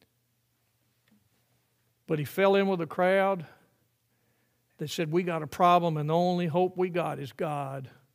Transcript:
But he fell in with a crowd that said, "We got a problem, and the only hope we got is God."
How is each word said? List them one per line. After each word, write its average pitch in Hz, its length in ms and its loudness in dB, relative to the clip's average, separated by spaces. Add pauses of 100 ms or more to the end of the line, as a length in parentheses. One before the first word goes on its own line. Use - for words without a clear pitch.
(2000)
But 160 120 -2
he 147 60 -4
fell 196 300 2
in 196 140 4
with 190 120 -2
a 165 60 -4
crowd 190 600 0 (1300)
that 151 120 -8
said, 160 200 -4
"We 170 120 0
got 170 200 -4
a 151 40 -8
problem, 175 500 4
and 151 140 -2
the 160 40 2
only 175 320 2
hope 180 300 0
we 185 120 0
got 156 300 -4
is 139 140 -12
God." 139 560 -6 (260)